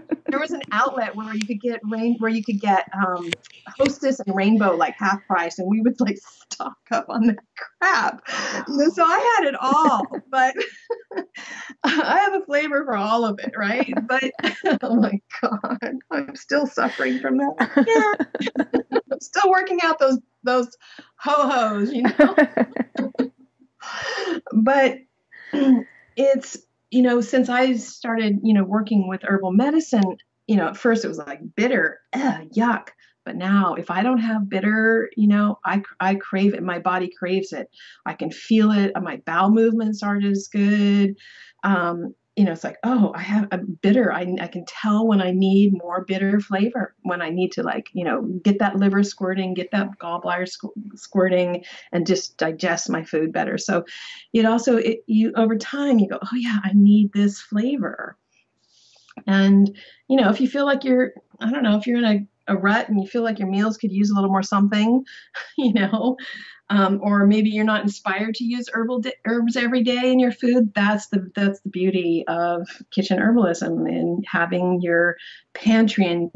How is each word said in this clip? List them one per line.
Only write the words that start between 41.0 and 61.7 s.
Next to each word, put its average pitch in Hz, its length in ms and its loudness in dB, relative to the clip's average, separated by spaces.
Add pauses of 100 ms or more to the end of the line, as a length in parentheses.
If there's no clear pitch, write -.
Um, 175 520 -2 (200)
you 202 100 4
know, 175 60 0
it's 165 120 -10
like, 131 200 -10
"Oh, 233 320 2
I 175 60 -10
have 202 300 -2
a 180 80 -4
bitter. 196 520 2
I, 180 140 -4 (160)
I 170 60 -8
can 175 180 -12
tell 214 400 0
when 208 160 4
I 180 80 0
need 196 440 4
more 175 300 -6
bitter 196 360 0
flavor, 208 640 -2
when 175 180 -4
I 160 80 -6
need 180 240 -2
to, 165 100 -6
like, - 300 -6
you 180 100 -4
know, 226 200 -2 (200)
get 202 140 2
that 202 180 0
liver 196 280 2
squirting, 190 500 -4
get 180 180 -6
that 196 280 -4
gallbladder 175 500 -6
squ-, - 480 -14
squirting, 180 640 0 (280)
and 170 160 -2
just 185 300 -2
digest 165 520 -4
my 160 140 -4
food 160 280 -2
better." 165 280 -4
So 170 260 -2 (480)
it 226 120 4
also, 233 320 2
it, 226 280 -2
you, 220 300 2
over 226 220 2
time, 277 420 0
you 196 100 4
go, - 140 -8
"Oh 214 120 -8
yeah, 233 280 -2
I 196 100 -2
need 202 400 6
this 202 260 0
flavor." 220 760 -4 (1120)
And, 196 500 4 (300)
you 269 120 4
know, 214 120 4
if 220 100 0
you 254 60 2
feel 285 180 0
like 269 180 0
you're, 254 300 2 (260)
I 226 120 -2
don't 285 100 -2
know, 214 160 2